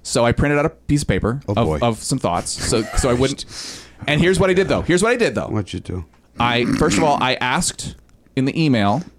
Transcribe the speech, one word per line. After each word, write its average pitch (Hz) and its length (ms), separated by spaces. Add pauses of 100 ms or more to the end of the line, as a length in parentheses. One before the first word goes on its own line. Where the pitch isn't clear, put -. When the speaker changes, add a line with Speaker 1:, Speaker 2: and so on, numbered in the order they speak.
Speaker 1:
So 120 200
I 117 80
printed 147 260
out 147 80
a 156 40
piece 147 320
of - 60
paper 107 400
Speaker 2:
Oh, 104 80
Speaker 1:
of, 113 100
Speaker 2:
boy. 78 160
Speaker 1:
of 117 160
some 135 200
thoughts. 87 340
So, - 300
so - 280
I 123 40
wouldn't. 135 360
Speaker 2:
<laughs> - 380 (200)
Speaker 1:
And 147 120
here's 175 200
what 190 100
I - 20
did, 185 140
though. 110 160
Here's 170 180
what 226 120
I 262 40
did, 156 200
though. 82 100
Speaker 2:
What'd - 260
you 90 60
do? 87 260 (360)
Speaker 1:
I, 120 240
first 151 340
of 165 60
all, 143 180
I 127 140
asked - 580 (400)
in 131 120
the 151 140
email 123 400 (180)